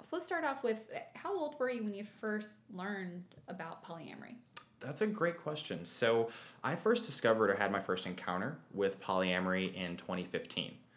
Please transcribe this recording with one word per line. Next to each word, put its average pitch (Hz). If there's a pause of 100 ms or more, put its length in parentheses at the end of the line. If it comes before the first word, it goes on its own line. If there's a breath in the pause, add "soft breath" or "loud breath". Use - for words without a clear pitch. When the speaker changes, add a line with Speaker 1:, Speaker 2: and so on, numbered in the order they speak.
Speaker 1:
So -
let's 330
start 339
off 269
with, 220 (220)
how -
old 302
were 254
you 240
when 214
you 202
first 214 (160)
learned 180 (240)
about 170
polyamory? - (440)
Speaker 2:
That's 143
a 220
great 170
question. 123
So 113 (340 loud breath)
I 135
first 226
discovered 113
or 98
had 101
my 98
first 95
encounter 92 (120)
with 98
polyamory 92
in 90
twenty 90
fifteen. - (220 loud breath)